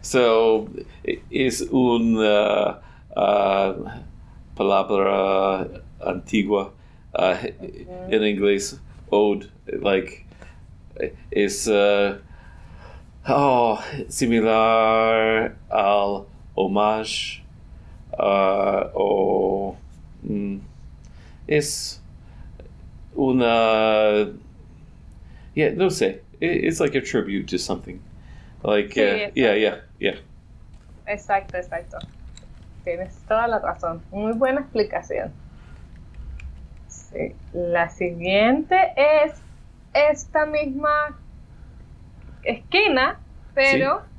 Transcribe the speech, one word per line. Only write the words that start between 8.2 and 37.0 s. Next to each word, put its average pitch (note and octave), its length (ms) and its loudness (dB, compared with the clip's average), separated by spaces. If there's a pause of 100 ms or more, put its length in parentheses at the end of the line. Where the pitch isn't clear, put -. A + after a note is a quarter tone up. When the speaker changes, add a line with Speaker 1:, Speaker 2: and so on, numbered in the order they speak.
Speaker 1:
inglés, G2+ 540 0 (340)
ode, G2+ 380 2 (320)
like, F#2+ 440 -2 (1040)
es, G2+ 360 0
uh, G2+ 520 4 (1080)
oh, B2+ 560 4 (240)
similar A2 1500 2 (160)
al G2+ 560 2 (280)
homage, G#2+ 840 0 (800)
uh, G2 720 2
o, G2 840 0 (480)
mm, G2+ 360 -6 (880)
es - 520 -2 (1160)
una, A2 1120 4 (1200)
yeah, D3+ 160 2
no F#3 180 2
sé, - 300 0 (220)
i-, E3+ 260 0
it's E3 120 -2
like - 160 0
a C3 60 2
tribute - 460 -2
to F2+ 100 -2
something. F2+ 420 -6 (640)
Like, G#2 300 0
Speaker 2:
Sí, A2+ 80 2
Speaker 1:
uh, G2+ 340 2
yeah, A#2 180 4
Speaker 2:
exacto. G#2+ 80 2
Speaker 1:
yeah, G#2 160 0 (220)
yeah. F#2+ 160 -2 (920)
Speaker 2:
Exacto, G3+ 500 -4
exacto. F3 400 -10 (840)
Tienes F3+ 300 -8 (140)
toda A3+ 200 0
la A3 120 -2
razón. - 420 -6 (100)
Muy G#3+ 220 -4
buena C4 280 0
explicación. - 680 -4 (1600)
Sí. - 480 -10 (180)